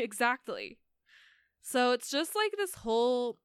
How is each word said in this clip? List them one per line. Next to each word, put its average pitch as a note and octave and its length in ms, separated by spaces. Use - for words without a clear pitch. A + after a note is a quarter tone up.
exactly. A3 760
So B3 280
it's B3 200
just, D#4 260
like, G#4+ 200
this G4+ 200
whole, A#3+ 680